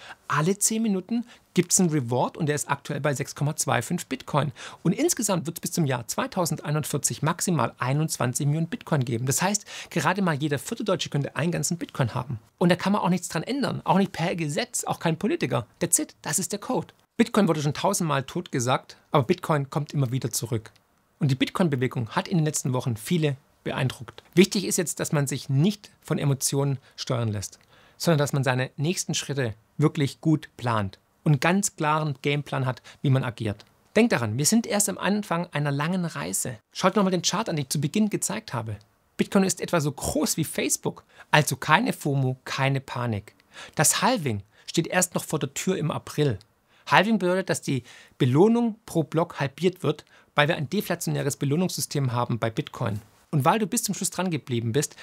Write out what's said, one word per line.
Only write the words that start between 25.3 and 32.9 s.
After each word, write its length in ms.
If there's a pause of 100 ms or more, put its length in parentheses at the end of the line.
nicht 420 (100)
von 160
Emotionen 600 (160)
steuern 320
lässt, 320 (380)
sondern 200
dass 140
man 140
seine 320
nächsten 360
Schritte 400 (240)
wirklich 440
gut 340
plant 420 (280)
und 80
einen 80
ganz 340
klaren 460
Gameplan 440
hat, 160 (200)